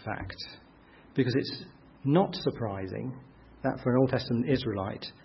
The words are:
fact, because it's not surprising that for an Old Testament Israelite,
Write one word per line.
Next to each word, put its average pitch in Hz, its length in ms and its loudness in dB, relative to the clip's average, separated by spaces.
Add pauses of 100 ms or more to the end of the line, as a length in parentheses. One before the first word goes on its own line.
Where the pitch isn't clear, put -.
fact, 98 320 -8 (800)
because 123 200 2
it's - 280 -2 (400)
not 180 320 4
surprising 107 800 -4 (460)
that 131 220 -2
for 123 100 4
an 127 80 6
Old 131 80 6
Testament 123 400 0
Israelite, 104 560 0 (200)